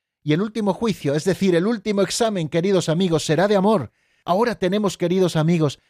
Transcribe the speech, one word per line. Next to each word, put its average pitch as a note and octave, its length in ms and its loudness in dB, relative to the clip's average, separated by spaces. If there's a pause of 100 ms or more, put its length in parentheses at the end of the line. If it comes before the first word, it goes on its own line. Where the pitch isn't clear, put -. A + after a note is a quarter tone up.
(240)
Y D3 80 -2
el D#3 100 2
último G#3+ 320 -2
juicio, - 400 -2
es D3+ 120 -2
decir, F#3 300 2
el E3+ 120 2
último G#3 360 -2
examen, G3 440 -2
queridos F3 400 0
amigos, E3 380 0
será E3 240 2
de G#3 80 2
amor. F#3+ 340 0 (320)
Ahora G#3 320 0
tenemos, F#3+ 420 -2
queridos F3+ 380 0
amigos, D#3 440 2 (100)